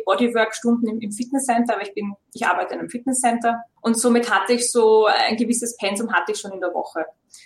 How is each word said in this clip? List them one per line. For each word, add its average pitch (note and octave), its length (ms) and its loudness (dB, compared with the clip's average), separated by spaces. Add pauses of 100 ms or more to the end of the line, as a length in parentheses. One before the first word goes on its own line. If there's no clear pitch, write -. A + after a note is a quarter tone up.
Bodywork A3+ 480 2
Stunden A#3 360 0
im, A3 100 -4
im G#3 140 -8
Fitnesscenter, A#3+ 640 -2
aber G3+ 80 -4
ich G3+ 100 -12
bin, G3+ 220 -6 (180)
ich - 120 -6
arbeite - 280 -2
in - 80 -8
einem E3 80 -10
Fitnesscenter A#3+ 760 -2 (160)
und A3+ 180 0
somit A#3 320 2
hatte G3+ 220 2
ich A#3+ 220 0
so A3 320 6
ein A3+ 320 2
gewisses A#3+ 400 -2
Pensum G3+ 340 -4
hatte - 220 0
ich - 60 -8
schon G3 120 -10
in F#3+ 80 -10
der F3 140 -4
Woche. - 320 -6 (400)